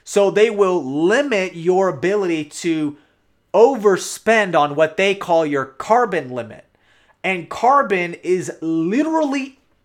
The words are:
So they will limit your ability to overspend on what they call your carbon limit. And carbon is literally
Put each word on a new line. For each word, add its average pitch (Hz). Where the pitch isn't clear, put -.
So 202
they 214
will 185
limit 185
your 180
ability 170
to 151
overspend 208
on 147
what 156
they 190
call 170
your 139
carbon 190
limit. 113
And 175
carbon 202
is 165
literally 269